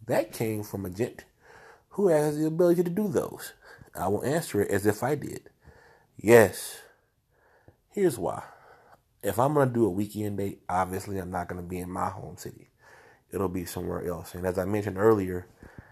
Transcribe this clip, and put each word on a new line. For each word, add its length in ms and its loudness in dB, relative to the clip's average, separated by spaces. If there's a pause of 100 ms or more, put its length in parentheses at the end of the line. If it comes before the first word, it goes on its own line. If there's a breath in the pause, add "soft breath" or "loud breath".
That 260 -2
came 300 -4
from 220 -8
a 40 -8
gent 360 -6 (640 loud breath)
who 180 0
has 300 4
the 100 0
ability 360 4
to 60 0
do 180 -2
those. 460 -4 (420 loud breath)
I 120 -4
will 160 0
answer 380 -2
it 100 0
as 140 0
if 180 -4
I 120 -2
did. 340 -12 (680 soft breath)
Yes. 640 6 (1080 soft breath)
Here's 260 2
why. 260 -4 (800 loud breath)
If 180 -2
I'm 140 4
gonna 180 4
do 140 4
a 40 2
weekend 480 -4
date, 300 -6
obviously 520 -4
I'm 120 -8
not 160 -6
gonna 140 -10
be 180 -8
in 100 -10
my 200 -4
home 280 -14
city. 320 -18 (600 soft breath)
It'll 180 0
be 160 -4
somewhere 420 -6
else. 260 -10
And 120 -8
as 120 0
I 80 0
mentioned 320 -2
earlier 500 2 (440 loud breath)